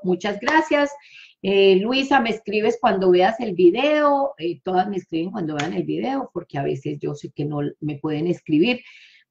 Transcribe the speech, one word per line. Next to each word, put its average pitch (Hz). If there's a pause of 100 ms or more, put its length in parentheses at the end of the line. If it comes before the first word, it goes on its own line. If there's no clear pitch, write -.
Muchas 190
gracias. 294 (500)
Eh, 196
Luisa, 262
me 226
escribes 214
cuando 190
veas 180
el 220
video. 277
Eh, 156
todas 185
me 196
escriben 170
cuando 160
vean 151
el 180
video, 240
porque 170
a 139
veces 147
yo 147
sé 143
que 143
no 147 (200)
me 147
pueden 156
escribir 175 (500)